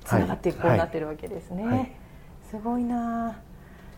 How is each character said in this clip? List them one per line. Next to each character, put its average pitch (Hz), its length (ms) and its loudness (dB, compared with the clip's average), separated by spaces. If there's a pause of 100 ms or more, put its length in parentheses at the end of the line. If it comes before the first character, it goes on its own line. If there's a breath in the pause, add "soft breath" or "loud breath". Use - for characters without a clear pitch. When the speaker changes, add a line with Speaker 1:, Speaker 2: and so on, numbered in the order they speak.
Speaker 1:
つ - 80 -2
な 107 140 6
が 92 80 0
っ - 40 -2
て、 180 120 2
Speaker 2:
は 156 60 0
い。 - 40 -10
Speaker 1:
こ 170 80 6
う 120 80 8
な 165 80 6
っ 165 60 -2
て 160 100 -2
る 151 80 -2
わ 156 80 -6
け - 100 -10
で 165 140 -8
す - 100 -14
ね。 185 140 -4
Speaker 2:
は 240 100 2
い。 262 40 4
は 254 60 0
い。 - 80 -8 (560 soft breath)
Speaker 1:
す 214 100 -8
ご 233 200 -2
い 247 60 0
な。 233 560 -2 (580 loud breath)